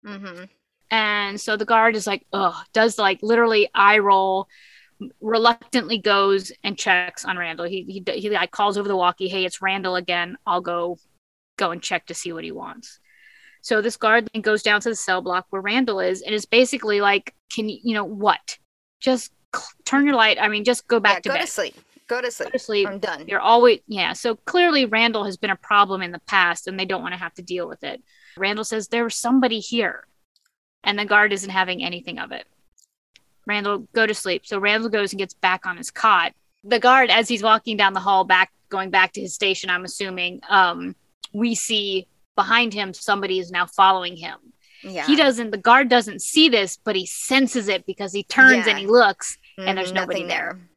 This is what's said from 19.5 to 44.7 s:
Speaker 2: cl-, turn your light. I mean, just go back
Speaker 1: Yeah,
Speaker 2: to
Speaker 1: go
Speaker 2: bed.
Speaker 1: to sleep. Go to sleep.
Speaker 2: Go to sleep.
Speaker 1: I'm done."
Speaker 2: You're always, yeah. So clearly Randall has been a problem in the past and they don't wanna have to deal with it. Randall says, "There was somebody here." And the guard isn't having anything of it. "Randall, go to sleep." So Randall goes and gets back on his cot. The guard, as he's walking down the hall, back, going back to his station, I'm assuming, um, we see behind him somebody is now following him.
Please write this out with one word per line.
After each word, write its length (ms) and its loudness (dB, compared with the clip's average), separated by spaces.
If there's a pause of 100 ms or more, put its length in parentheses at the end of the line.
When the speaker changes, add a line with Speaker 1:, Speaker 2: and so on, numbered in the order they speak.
Speaker 2:
cl-, 120 -8 (180)
turn 220 2
your 100 2
light. 240 4
I 80 2
mean, 160 -4
just 240 0
go 120 4
back 160 4
Speaker 1:
Yeah, 60 -6
Speaker 2:
to 80 -6
Speaker 1:
go 40 0
Speaker 2:
bed. 120 -2
Speaker 1:
to 60 -10
sleep. 220 -6 (340)
Go 120 -4
to 100 -4
sleep. 220 -8
Speaker 2:
Go 60 -4
to 60 -8
sleep. 240 0
Speaker 1:
I'm 120 -10
done." 280 -6
Speaker 2:
You're 120 -2
always, 480 6
yeah. 240 -4
So 240 -4
clearly 500 2
Randall 380 0
has 140 -8
been 120 -4
a 60 -2
problem 460 2
in 100 -8
the 80 -16
past 480 0
and 100 -10
they 80 -4
don't 160 -4
wanna 160 -8
have 160 -10
to 80 -20
deal 260 -8
with 160 -16
it. 180 -10 (340)
Randall 280 -4
says, 240 -6
"There 160 0
was 120 -6
somebody 440 0
here." 460 -4 (800)
And 120 -2
the 80 -4
guard 260 4
isn't 180 -6
having 320 -2
anything 360 -10
of 140 -10
it. 140 -14 (1000)
"Randall, 480 -4
go 120 2
to 80 -2
sleep." 320 -4
So 120 -4
Randall 320 0
goes 220 -2
and 60 -10
gets 160 -6
back 320 -2
on 120 -8
his 120 -12
cot. 440 2 (300)
The 140 0
guard, 320 6
as 180 4
he's 140 -4
walking 360 2
down 160 4
the 60 -2
hall, 240 4
back, 280 2 (160)
going 220 -6
back 240 2
to 80 -10
his 120 -12
station, 360 -2
I'm 140 -2
assuming, 560 -8 (100)
um, 440 2 (380)
we 220 -2
see 520 -4 (300)
behind 380 0
him 200 -6
somebody 440 -4
is 120 -8
now 160 -2
following 500 2
him. 220 -14 (440)